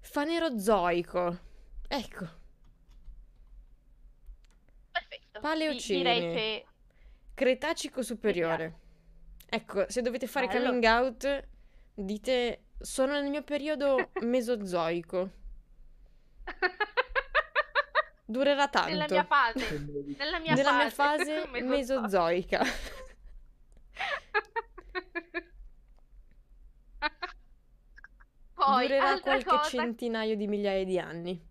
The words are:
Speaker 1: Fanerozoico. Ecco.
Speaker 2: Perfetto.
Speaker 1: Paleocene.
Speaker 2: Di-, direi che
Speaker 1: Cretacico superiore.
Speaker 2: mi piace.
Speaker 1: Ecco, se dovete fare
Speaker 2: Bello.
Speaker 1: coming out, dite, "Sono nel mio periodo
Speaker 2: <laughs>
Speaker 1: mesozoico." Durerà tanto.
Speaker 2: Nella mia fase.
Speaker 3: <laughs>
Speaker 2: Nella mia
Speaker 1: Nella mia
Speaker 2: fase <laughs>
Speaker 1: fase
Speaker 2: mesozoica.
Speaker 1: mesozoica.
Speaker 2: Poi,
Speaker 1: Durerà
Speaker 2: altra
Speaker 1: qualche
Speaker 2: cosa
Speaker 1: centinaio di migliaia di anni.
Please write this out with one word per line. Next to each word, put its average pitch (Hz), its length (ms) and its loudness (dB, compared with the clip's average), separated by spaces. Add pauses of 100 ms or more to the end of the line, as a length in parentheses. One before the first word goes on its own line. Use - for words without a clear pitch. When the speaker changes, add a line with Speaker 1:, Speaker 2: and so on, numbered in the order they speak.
Speaker 1:
Fanerozoico. 196 1400 0 (480)
Ecco. 214 420 -6 (2500)
Speaker 2:
Perfetto. - 480 -10
Speaker 1:
Paleocene. 294 640 0
Speaker 2:
Di-, - 0 -
direi 170 320 2
che 220 320 -4 (680)
Speaker 1:
Cretacico 262 640 0
superiore. 175 640 0
Speaker 2:
mi 165 100 -10 (760)
piace. 226 80 -4
Speaker 1:
Ecco, 196 340 -2
se 240 120 -2
dovete 240 260 -2
fare 254 180 0
Speaker 2:
Bello. 247 200 0
Speaker 1:
coming 247 180 2
out, 254 640 2 (440)
dite, 214 760 -2 (120)
"Sono 269 360 -2
nel 285 140 0
mio 285 140 -4
periodo 285 720 0
Speaker 2:
<laughs> 220 80 -4
Speaker 1:
mesozoico." 190 1080 -2 (3000)
Durerà 277 440 4
tanto. 175 220 4
Speaker 2:
Nella 202 200 0
mia 185 140 4
fase. 254 540 2
Speaker 3:
<laughs> 285 380 -8
Speaker 2:
Nella 311 220 -2
mia 320 160 2
Speaker 1:
Nella 262 220 6
mia 285 140 4
Speaker 2:
fase 302 520 0
<laughs> - 80 -8
Speaker 1:
fase 247 100 -6
Speaker 2:
mesozoica. 226 1000 0
Speaker 1:
mesozoica. - 20 4 (4000)
Speaker 2:
Poi, 269 320 4
Speaker 1:
Durerà 277 240 4
Speaker 2:
altra 277 220 0
Speaker 1:
qualche 269 120 2
Speaker 2:
cosa 302 240 4
Speaker 1:
centinaio 226 680 -2
di 208 100 -2
migliaia 202 380 0
di 185 140 0
anni. 170 520 -8